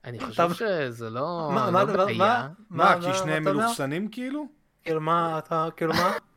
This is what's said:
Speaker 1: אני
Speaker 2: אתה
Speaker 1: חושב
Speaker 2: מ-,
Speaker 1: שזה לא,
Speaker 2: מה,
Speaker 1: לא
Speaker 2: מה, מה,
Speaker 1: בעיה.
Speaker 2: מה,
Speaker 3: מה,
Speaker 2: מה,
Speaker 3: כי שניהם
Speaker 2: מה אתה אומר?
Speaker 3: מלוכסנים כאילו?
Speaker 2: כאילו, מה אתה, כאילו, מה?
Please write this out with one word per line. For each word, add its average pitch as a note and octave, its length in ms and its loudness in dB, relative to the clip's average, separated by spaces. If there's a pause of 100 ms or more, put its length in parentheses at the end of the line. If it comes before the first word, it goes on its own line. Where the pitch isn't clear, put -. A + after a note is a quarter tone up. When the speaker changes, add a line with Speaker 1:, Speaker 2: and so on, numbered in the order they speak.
Speaker 1:
אני A#2+ 120 -12
Speaker 2:
אתה G#2+ 80 -8
Speaker 1:
חושב A#2+ 220 2
Speaker 2:
מ-, F3 60 -2
Speaker 1:
שזה C#3 560 -4
לא, D3+ 440 -4
Speaker 2:
מה, C#3 120 2
Speaker 1:
לא F#3 60 2
Speaker 2:
מה, F#3+ 140 4
מה, G3+ 80 -2 (120)
Speaker 1:
בעיה. G3+ 120 -2
Speaker 2:
מה, G3+ 300 2 (220)
Speaker 3:
מה, F3 260 4
Speaker 2:
מה, F3 60 -6
Speaker 3:
כי F3+ 160 -2
שניהם D#3 260 0
Speaker 2:
מה D3+ 60 2
אתה D3+ 60 0
אומר? A3 100 2
Speaker 3:
מלוכסנים F3+ 420 -2
כאילו? C4 400 -8 (360)
Speaker 2:
כאילו, D#3+ 180 -2
מה E3 380 0
אתה, D#3+ 280 -2 (100)
כאילו, E3 160 0
מה? F3 180 2 (260)